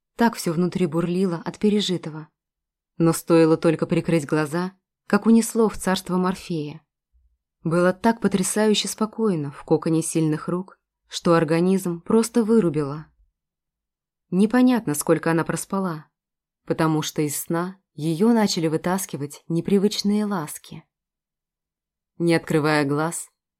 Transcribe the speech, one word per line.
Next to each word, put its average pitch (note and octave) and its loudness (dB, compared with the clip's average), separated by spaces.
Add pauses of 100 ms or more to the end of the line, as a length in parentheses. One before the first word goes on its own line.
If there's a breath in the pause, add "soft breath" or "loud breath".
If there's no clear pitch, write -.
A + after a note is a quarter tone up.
(160)
Так A#3 2
все - -4
внутри F3+ 0
бурлило F3 -2
от E3 -10
пережитого. F3+ -2 (680)
Но E3 4
стоило D#3+ 4
только D#3+ 0
прикрыть E3 -2
глаза, D#3 -4 (340)
как G#3 2
унесло A3+ 4
в G3+ -6
царство F#3 -4
Морфея. E3 -6 (800)
Было F3 2
так A3+ 0
потрясающе G#3 0
спокойно G3 -4
в - -20
коконе D#3+ 0
сильных D#3 -2
рук, F3+ -8 (300)
что - 0
организм E3+ 2
просто A3+ 2
вырубило. D#3 0 (1200)
Непонятно, A3+ 2
сколько D#3+ 0
она E3 2
проспала, E3+ -6 (600)
потому D#3+ 0
что - -4
из D3 -4
сна F3+ -6 (140)
ее E3 0
начали G3+ 2
вытаскивать D#3+ -4
непривычные G3+ 0
ласки. E3+ -10 (1300)
Не E3+ 2
открывая D3+ 0
глаз, D3+ -4 (300)